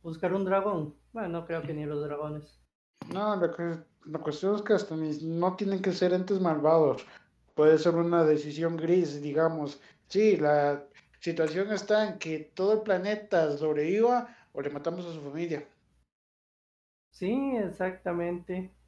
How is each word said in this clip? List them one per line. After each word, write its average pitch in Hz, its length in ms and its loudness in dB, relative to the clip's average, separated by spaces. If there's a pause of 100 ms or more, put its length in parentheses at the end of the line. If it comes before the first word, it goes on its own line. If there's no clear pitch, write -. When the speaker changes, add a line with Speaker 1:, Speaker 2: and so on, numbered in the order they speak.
Speaker 1:
¿Buscar 170 320 -4
un 196 120 0
dragón? 190 500 -2 (160)
Bueno, 220 180 -8
no 170 160 -6
creo 165 200 -6
que 156 80 -6
ni 151 120 -6
los 147 180 -4
dragones. 151 580 -8 (520)
Speaker 2:
No, 208 220 0
la 175 160 2
cu-, 170 340 -6 (200)
la 156 140 -8
cuestión 160 360 -2
es 208 60 -4
que 214 120 2
hasta 165 220 0
ni, 156 160 -2 (120)
no 170 320 0
tienen 196 260 -2
que 190 100 0
ser 180 220 2
entes 185 260 0
malvados. 156 680 4 (500)
Puede 156 220 8
ser 165 180 2
una 170 280 4
decisión 156 540 2
gris, 165 440 2
digamos. 151 600 -2 (260)
Sí, 202 300 4
la 147 500 2 (320)
situación 165 520 -2
está 208 360 0
en - 120 -8
que 156 200 -6
todo 190 340 0
el 214 80 2
planeta 190 760 0
sobreviva 190 800 0 (180)
o 139 80 -6
le 143 80 -6
matamos 165 360 -6
a 170 80 -10
su 156 80 -12
familia. 151 460 -6 (1400)
Speaker 1:
Sí, 185 180 -6 (280)
exactamente. 180 1160 -6 (140)